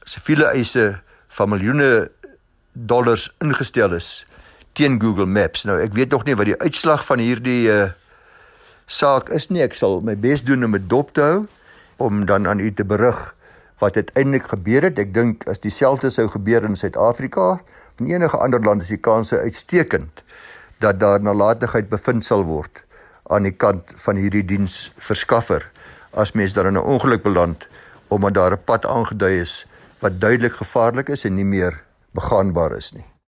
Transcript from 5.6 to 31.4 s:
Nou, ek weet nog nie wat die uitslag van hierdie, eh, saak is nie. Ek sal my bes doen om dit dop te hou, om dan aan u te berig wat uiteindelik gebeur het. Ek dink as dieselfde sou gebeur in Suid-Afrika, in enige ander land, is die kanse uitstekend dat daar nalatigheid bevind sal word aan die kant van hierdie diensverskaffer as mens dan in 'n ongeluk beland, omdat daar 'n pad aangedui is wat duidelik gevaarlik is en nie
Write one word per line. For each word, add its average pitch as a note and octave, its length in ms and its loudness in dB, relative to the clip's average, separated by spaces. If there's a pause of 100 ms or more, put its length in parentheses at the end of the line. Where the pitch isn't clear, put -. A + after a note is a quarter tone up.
Nou, G2 160 0
ek G#2+ 120 -2
weet B2+ 180 0
nog B2+ 140 0
nie C#3 120 0
wat G#2 100 2
die G#2 140 -2
uitslag D3+ 460 0
van C3 120 0
hierdie, A#2+ 540 0
eh, G2+ 180 2 (960)
saak C#3 420 0
is D#3 220 -4
nie. F3 120 0
Ek B2+ 120 0
sal G2 260 0
my A2 160 -4
bes A#2+ 260 0
doen B2+ 220 0
om A2+ 80 0
dit G2 160 -2
dop C3+ 240 0
te - 80 0
hou, F3 260 2 (520)
om G#2 280 0
dan G2 200 2
aan G2+ 140 2
u G#2 120 -2
te G2+ 120 -4
berig G#2+ 500 0 (440)
wat G2+ 180 0
uiteindelik C3+ 460 0
gebeur G#2+ 400 0
het. E3+ 160 0
Ek G2+ 160 -4
dink A2+ 340 0
as G2 100 -6
dieselfde C3 520 0
sou A2+ 180 0
gebeur G#2+ 360 0
in G#2+ 120 -2
Suid-Afrika, C3 840 0 (400)
in C3+ 80 -4
enige E3+ 320 0
ander B2 240 0
land, G#2 200 2
is F2 60 -12
die G2+ 140 -6
kanse A2+ 340 2
uitstekend - 840 -2 (560)
dat G2+ 220 0
daar G2+ 200 4
nalatigheid G#2 680 2
bevind A2+ 360 -2
sal G2+ 200 2
word D#2 400 -8 (420)
aan G2+ 160 2
die G2 140 -2
kant G2+ 400 0
van G2+ 200 -2
hierdie G2 280 0
diensverskaffer G2 1200 -2 (480)
as G#2 180 -2
mens G2 200 -2
dan F#2+ 140 0
in G2 80 0
'n F#2 120 0
ongeluk B2+ 360 0
beland, E2+ 440 0 (420)
omdat G2+ 260 0
daar F2+ 180 4
'n - 120 -6
pad A#2 220 -2
aangedui G2 540 0
is - 260 -10 (340)
wat F#2 200 -2
duidelik A#2 320 2
gevaarlik A#2+ 560 -2
is C#3+ 160 -6
en F#2+ 100 0
nie G2 100 0